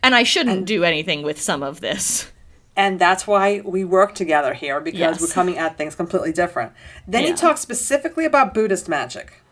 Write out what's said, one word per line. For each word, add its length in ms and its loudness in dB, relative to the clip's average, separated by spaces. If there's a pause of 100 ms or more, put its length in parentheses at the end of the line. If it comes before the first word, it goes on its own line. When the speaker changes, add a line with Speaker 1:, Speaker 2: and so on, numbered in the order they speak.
Speaker 1:
and 120 4
I 80 6
shouldn't 360 2
Speaker 2:
And 80 -4
Speaker 1:
do 180 0
anything 380 0
with 180 -4
some 220 -2
of 180 -8
this. 460 -4 (500)
Speaker 2:
And 220 2
that's 280 4
why 380 2
we 200 -2
work 300 4
together 380 0
here, 280 -6
because 180 -8
Speaker 1:
Yes. 220 0
Speaker 2:
we're 80 -2
coming 280 0
at 220 -4
things 160 -6
completely 380 -2
different. 400 -2 (360)
Then 140 0
he 80 0
Speaker 1:
Yeah. 60 -2
Speaker 2:
talks 260 2
specifically 640 -2
about 260 4
Buddhist 360 0
magic. 520 -6 (120)